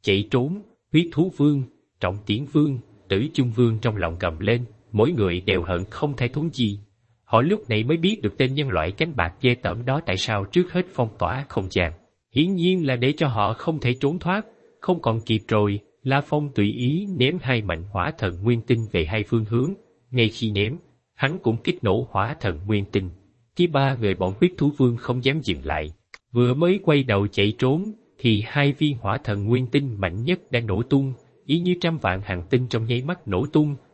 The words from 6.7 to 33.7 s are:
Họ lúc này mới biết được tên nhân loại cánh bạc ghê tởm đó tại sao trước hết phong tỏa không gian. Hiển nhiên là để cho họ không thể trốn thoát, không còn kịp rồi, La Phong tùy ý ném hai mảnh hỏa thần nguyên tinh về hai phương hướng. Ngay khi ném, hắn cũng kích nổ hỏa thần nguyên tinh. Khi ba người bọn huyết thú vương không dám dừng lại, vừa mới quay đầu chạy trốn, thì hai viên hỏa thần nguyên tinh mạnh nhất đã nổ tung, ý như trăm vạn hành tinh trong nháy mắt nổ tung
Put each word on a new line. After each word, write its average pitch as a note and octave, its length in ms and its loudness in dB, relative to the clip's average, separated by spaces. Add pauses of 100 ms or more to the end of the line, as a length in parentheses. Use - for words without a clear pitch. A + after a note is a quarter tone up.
Họ A#2 140 6
lúc G3 280 0
này A2 140 2
mới D3+ 140 0
biết G3 240 0
được G2+ 160 -2
tên C3 160 2
nhân C#3 160 -2
loại E2+ 220 0
cánh D#3 240 -6
bạc E2+ 260 0
ghê B2 140 4
tởm G#2+ 300 -6
đó C#3 200 -2
tại F#2+ 120 -2
sao G2+ 280 -2
trước F3+ 260 0
hết F3+ 220 -2
phong A#2 160 0 (100)
tỏa A#2+ 300 -2
không F#2+ 200 -4
gian. F2 220 0 (400)
Hiển F3+ 240 2
nhiên F3 320 2
là B2+ 80 0
để B2+ 220 0
cho D#3 100 0
họ A2 260 0
không D#3+ 260 -4
thể B2 200 0
trốn D#3 200 0
thoát, G3 260 -2 (340)
không F3 220 -2
còn A2+ 200 0
kịp A2 260 0
rồi, G#2 320 2 (240)
La C3+ 180 0
Phong D3 340 -2
tùy - 160 4
ý D3 360 -2 (100)
ném C#3 240 2
hai B2 200 0
mảnh E2+ 300 -4
hỏa G2 260 -2
thần F2+ 260 -4
nguyên A#2 180 2
tinh A#2 180 2 (120)
về E2 140 2
hai G#2+ 180 -2
phương A2+ 220 0
hướng. B2 280 -2 (380)
Ngay A#2 180 4
khi A2 220 -4
ném, G#2+ 260 -2 (360)
hắn D3+ 300 -2
cũng A#2 200 0
kích - 200 -2
nổ A2 280 0
hỏa G2+ 280 -2
thần E2+ 280 -4
nguyên G#2 180 0
tinh. F#2+ 240 -4 (460)
Khi F3 120 4
ba C#3 280 0
người G#2 200 0
bọn F#2+ 240 -2
huyết F3+ 180 4
thú D3 200 2
vương A#2+ 200 4
không B2 260 -4
dám C#3 180 0
dừng C#2 240 -4
lại, D2+ 240 -4 (420)
vừa B2 220 2
mới F3 300 2
quay D3 200 4
đầu G#2 240 2
chạy G#2 300 2
trốn, C#3+ 260 0 (360)
thì A2 280 2
hai C#3+ 240 2
viên C#3+ 260 0
hỏa G#2 200 -2
thần G2+ 280 -4
nguyên B2 220 0
tinh C3+ 300 0
mạnh G2 260 -4
nhất F3+ 280 -4
đã A#2+ 80 0
nổ G#2+ 220 -2
tung, C3+ 320 0 (320)
ý D#3+ 140 2
như F3+ 220 2
trăm E3 160 0
vạn F#2+ 240 -2
hành F2+ 280 -6
tinh B2+ 200 2
trong A2+ 160 -2
nháy A#2+ 160 -2
mắt D#3+ 260 -8
nổ G2+ 180 0
tung D3 300 2 (180)